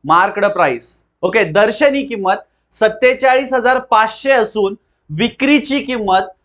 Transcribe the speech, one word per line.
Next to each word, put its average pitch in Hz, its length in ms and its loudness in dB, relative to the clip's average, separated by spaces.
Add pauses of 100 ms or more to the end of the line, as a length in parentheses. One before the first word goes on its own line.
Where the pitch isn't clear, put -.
मार्कड 190 420 2
प्राइस. 180 580 -2 (180)
ओके, 202 220 0
दर्शनी 220 580 2
किंमत 196 320 -4 (380)
सत्तेचाळीस 254 800 0
हजार 254 260 0
पाचशे 233 520 0
असून 214 440 0 (440)
विक्रीची 269 600 0
किंमत 214 400 -2 (240)